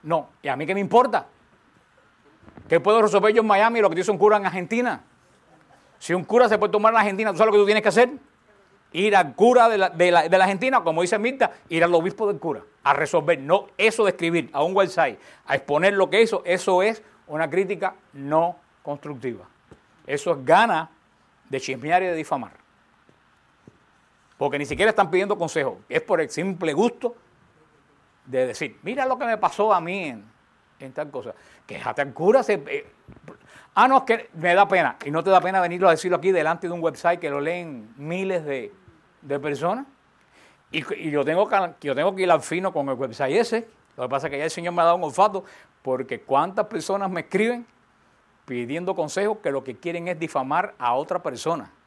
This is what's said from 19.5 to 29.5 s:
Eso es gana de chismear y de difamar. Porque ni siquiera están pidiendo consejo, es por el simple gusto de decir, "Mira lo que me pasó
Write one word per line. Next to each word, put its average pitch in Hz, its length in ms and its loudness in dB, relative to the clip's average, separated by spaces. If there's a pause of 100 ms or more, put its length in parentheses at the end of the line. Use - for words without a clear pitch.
Eso 147 260 -2
es 139 120 -4
gana 165 460 2 (580)
de 135 120 -6
chismear 143 420 0
y 185 40 -2
de 175 80 -2
difamar. 143 380 -6 (1800)
Porque 143 220 -4
ni 143 80 -6
siquiera 151 240 0
están 202 200 0
pidiendo 196 280 -2
consejo, 156 400 -4 (100)
es 156 140 -2
por 175 180 -2
el 151 80 -4
simple 175 440 -4
gusto 233 420 -2 (1120)
de 127 220 0
decir, 120 340 -8
"Mira 262 240 -4
lo 262 120 -2
que 277 60 -6
me 226 140 -2
pasó 208 340 0